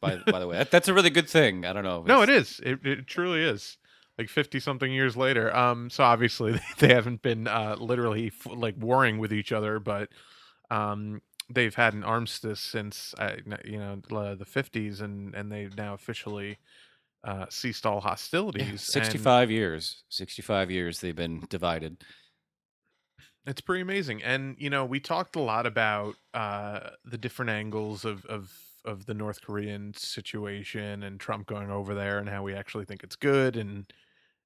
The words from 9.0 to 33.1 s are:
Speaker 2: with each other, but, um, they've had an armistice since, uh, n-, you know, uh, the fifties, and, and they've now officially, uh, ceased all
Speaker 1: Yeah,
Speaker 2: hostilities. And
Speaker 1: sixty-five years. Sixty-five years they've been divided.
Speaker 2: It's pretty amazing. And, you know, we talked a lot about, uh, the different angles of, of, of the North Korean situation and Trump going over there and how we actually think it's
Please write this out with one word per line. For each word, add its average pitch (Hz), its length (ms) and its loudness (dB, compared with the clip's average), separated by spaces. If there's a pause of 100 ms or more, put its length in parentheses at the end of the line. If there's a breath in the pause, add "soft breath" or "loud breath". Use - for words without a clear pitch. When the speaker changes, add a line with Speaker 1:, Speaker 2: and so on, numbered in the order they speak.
Speaker 2:
with 107 140 -2
each 107 200 -2
other, 107 260 0
but, 101 300 -4 (640 soft breath)
um, 104 480 -2 (320)
they've 120 220 2
had 113 200 4
an 104 100 -6
armistice 110 560 -4
since, - 580 -8
uh, 101 160 -4 (100)
n-, 104 200 -10
you 104 120 -10
know, 101 240 -8 (160)
uh, 101 200 -4
the 98 80 -12
fifties, 104 560 -4
and, 101 340 -10
and 104 160 -8
they've 101 260 -10
now 104 180 -6
officially, 104 640 -8 (640 soft breath)
uh, 98 240 -6
ceased - 360 -8
all 104 120 2
Speaker 1:
Yeah, 101 140 -2
Speaker 2:
hostilities. 165 580 -4
And 98 120 -8
Speaker 1:
sixty-five 113 680 4
years. 90 600 -2
Sixty-five 98 600 -2
years 90 300 -4
they've 85 160 -6
been 82 340 -6
divided. 82 540 -4 (1400 soft breath)
Speaker 2:
It's 139 160 -8
pretty 185 180 -2
amazing. 180 420 -4
And, 135 380 -2
you 143 100 -4
know, 139 140 2
we 131 160 -2
talked 170 340 -2
a 165 60 -2
lot 117 260 2
about, 107 480 0 (200)
uh, 104 560 -6 (140)
the 117 140 -10
different 117 320 -4
angles 107 540 -4
of, 101 220 -6
of, 101 260 -10 (320)
of 101 220 -8
the 110 80 -6
North 104 280 -6
Korean 104 520 -6
situation 104 1080 -8
and 98 160 -12
Trump 107 300 -6
going 101 220 -6
over 101 260 -4
there 101 220 -2
and 101 100 -4
how 98 160 -6
we 98 100 -6
actually 98 300 -8
think 98 180 -14
it's - 140 -16